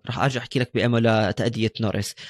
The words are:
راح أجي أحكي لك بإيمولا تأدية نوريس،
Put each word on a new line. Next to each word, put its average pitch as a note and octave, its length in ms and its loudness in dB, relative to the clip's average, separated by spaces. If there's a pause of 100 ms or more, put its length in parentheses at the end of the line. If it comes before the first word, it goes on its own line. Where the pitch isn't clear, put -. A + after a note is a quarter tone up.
راح A#2 120 -6
أجي B2 200 0
أحكي - 200 -6
لك B2+ 160 -2
بإيمولا A2+ 560 4
تأدية A2 500 -2
نوريس، G2+ 340 -2 (160)